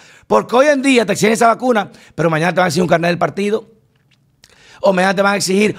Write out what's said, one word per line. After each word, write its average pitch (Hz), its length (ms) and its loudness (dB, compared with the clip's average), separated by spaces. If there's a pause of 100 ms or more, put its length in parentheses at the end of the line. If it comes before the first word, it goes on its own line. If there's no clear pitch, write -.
(280)
Porque 214 280 0
hoy 269 120 4
en 285 160 0
día 254 200 2
te 196 100 -2
exigen 202 200 0
esa 233 140 2
vacuna, 226 420 0 (240)
pero 160 160 0
mañana 165 240 -2
te 160 60 -2
van 180 60 2
a - 20 -2
exigir 175 160 -2
un 175 60 -2
carnet 170 200 0
del 175 80 -2
partido, 202 480 -4 (1160)
o 196 120 2
mañana 185 220 0
te 196 80 0
van 196 100 0
a 202 40 -4
exigir 190 420 0